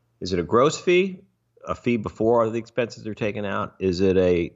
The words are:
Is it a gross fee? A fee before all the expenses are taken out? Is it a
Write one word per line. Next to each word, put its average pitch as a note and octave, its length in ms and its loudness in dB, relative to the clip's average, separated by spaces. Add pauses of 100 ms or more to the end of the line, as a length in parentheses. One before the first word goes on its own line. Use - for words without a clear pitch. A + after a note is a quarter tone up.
(200)
Is F#2 140 -6
it F2 60 0
a E2+ 40 0
gross B2 360 2
fee? F#3 400 0 (480)
A F#2 80 -4
fee A#2+ 220 -2
before A2+ 460 0
all A2+ 60 0
the A2+ 100 -4
expenses A2+ 480 -6
are G#2+ 60 -8
taken G#2 320 -4
out? G2+ 340 -6
Is F#2 220 0
it F#2 160 4
a F2+ 380 2